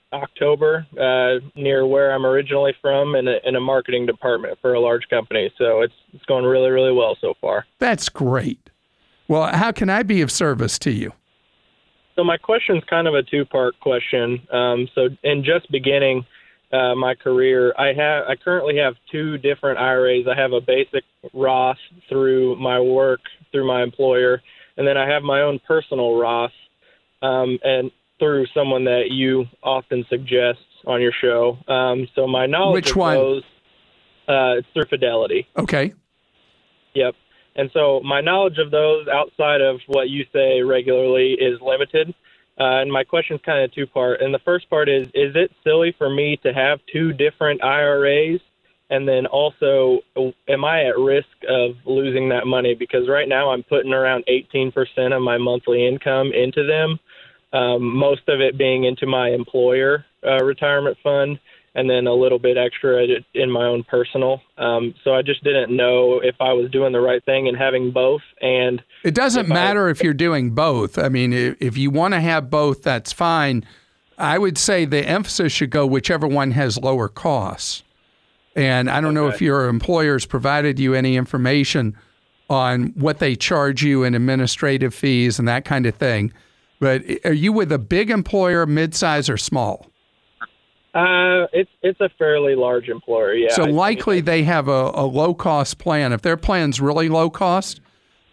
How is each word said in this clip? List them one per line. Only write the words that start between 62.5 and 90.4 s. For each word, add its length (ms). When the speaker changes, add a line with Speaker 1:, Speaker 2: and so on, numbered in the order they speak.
Speaker 1:
extra 480
in 180
my 140
own 180
personal. 580
Um, 460
so 100
I 80
just 220
didn't 320
know 480
if 160
I 140
was 180
doing 220
the 80
right 240
thing 240
and 80
having 340
both. 300
And 420
Speaker 2:
It 120
doesn't 320
Speaker 1:
if 40
I 20
Speaker 2:
matter 360
if 120
you're 120
doing 380
both. 460
I 120
mean, 240
i-, 260
if 180
you 140
wanna 300
have 280
both, 340
that's 280
fine. 540
I 200
would 200
say 280
the 200
emphasis 460
should 200
go 140
whichever 400
one 260
has 260
lower 320
costs. 720
And 340
I 120
don't 120
know 140
Speaker 1:
Okay. 80
Speaker 2:
if 80
your 240
employer's 580
provided 540
you 160
any 200
information 800
on 460
what 240
they 160
charge 480
you 200
in 120
administrative 800
fees 420
and 100
that 160
kind 220
of 80
thing. 400
But 280
i-, 160
are 100
you 200
with 180
a 60
big 320
employer, 560
midsize, 640
or 60
small? 480